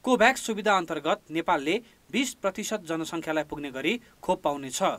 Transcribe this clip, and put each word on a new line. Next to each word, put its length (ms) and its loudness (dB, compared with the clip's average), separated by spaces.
कोभ्याक्स 380 6
सुविधा 360 2
अन्तर्गत 440 -2
नेपालले 500 0
बिस 220 -2
प्रतिशत 480 -4
जनसङ्ख्यालाई 640 -2
पुग्ने 280 -8
गरी 300 -2
खोप 200 0
पाउनेछ। 400 -2